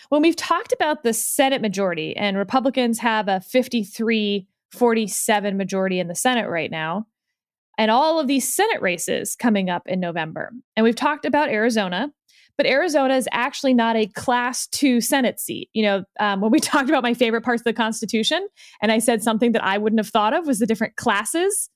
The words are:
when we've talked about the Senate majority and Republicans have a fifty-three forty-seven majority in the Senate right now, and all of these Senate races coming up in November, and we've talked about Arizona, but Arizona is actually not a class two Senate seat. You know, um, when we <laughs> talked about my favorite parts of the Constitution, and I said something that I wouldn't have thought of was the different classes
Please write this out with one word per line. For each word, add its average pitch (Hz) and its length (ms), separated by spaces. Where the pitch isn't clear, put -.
when 302 120
we've 330 140
talked - 360
about 302 300
the 233 100
Senate 269 480
majority 185 560
and 202 200
Republicans 233 640
have 220 280
a 190 120
fifty-three 214 1080
forty-seven 214 840
majority 190 420
in 175 100
the 175 60
Senate 247 340
right 165 220
now, 160 360
and 220 140
all 311 300
of 294 80
these 269 240
Senate 440 280
races 170 540
coming 202 340
up 175 200
in 185 100
November, 165 540
and 220 80
we've 233 100
talked 294 300
about 294 240
Arizona, 214 640
but 294 100
Arizona 277 480
is 262 180
actually 262 420
not 226 220
a 220 100
class 247 600
two 247 320
Senate 254 400
seat. - 320
You 220 100
know, 196 220
um, 202 200
when 220 120
we 302 80
<laughs> - 0
talked 269 280
about 277 140
my 240 120
favorite 226 280
parts 233 180
of - 40
the 233 80
Constitution, 226 760
and 214 120
I 220 60
said 233 240
something 226 300
that 220 120
I 196 140
wouldn't 214 200
have 214 100
thought 214 260
of 339 120
was 262 120
the 226 80
different 220 300
classes 330 800